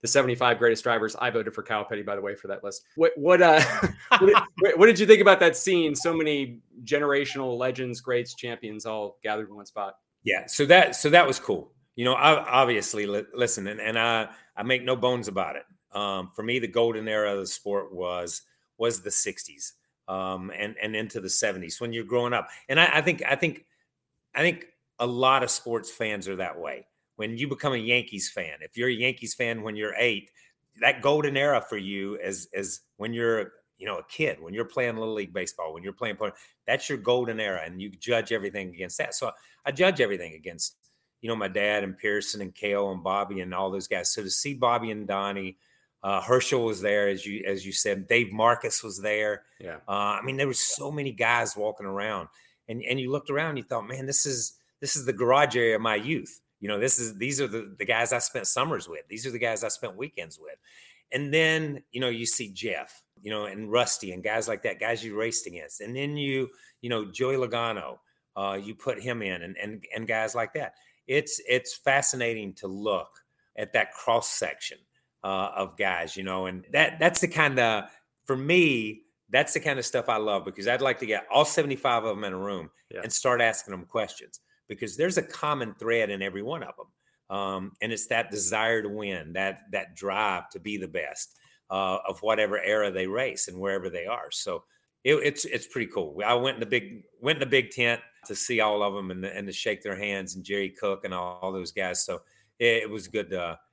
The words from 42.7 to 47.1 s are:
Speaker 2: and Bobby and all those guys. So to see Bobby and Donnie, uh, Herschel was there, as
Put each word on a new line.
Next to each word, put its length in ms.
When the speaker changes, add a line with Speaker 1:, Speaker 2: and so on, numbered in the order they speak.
Speaker 2:
and 120
Bobby 380
and 120
all 180
those 160
guys. 260
So 80
to 80
see 240
Bobby 380
and 160
Donnie, 500
uh, 180
Herschel 420
was 180
there, 260
as 180